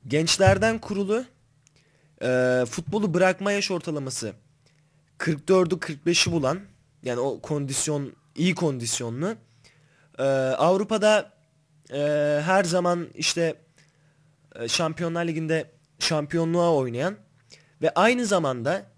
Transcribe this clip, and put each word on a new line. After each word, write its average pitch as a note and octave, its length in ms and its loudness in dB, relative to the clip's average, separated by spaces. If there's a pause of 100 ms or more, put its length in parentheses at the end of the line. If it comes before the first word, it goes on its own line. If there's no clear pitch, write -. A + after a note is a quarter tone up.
Gençlerden F#3+ 720 4
kurulu, G3+ 460 -4 (960)
e, B2+ 480 2
futbolu F3+ 440 -2
bırakma F#3 380 2
yaş G3+ 180 -2
ortalaması C#3 640 -6 (840)
kırk D3+ 300 -4
dördü F#3 320 4
kırk D3 260 -8
beşi E3+ 260 2
bulan, D#3 280 0 (420)
yani B2 180 -4
o B2 200 -2
kondisyon, C#3+ 720 -4 (220)
iyi E3+ 200 2
kondisyonlu. C3 800 -4 (840)
E, - 40 -2 (360)
Avrupa'da, G3+ 720 2 (600)
e, C#3 60 -4 (460)
her F#3+ 200 4
zaman F3 500 0
işte, D#3+ 400 -2 (1000)
e, A#2 140 -8
Şampiyonlar E3 580 -2
Ligi'nde D#3+ 440 -2 (280)
şampiyonluğa E3 760 0
oynayan C3+ 420 -2 (680)
ve D#3 120 2
aynı A#3 320 4
zamanda D#3+ 600 0 (120)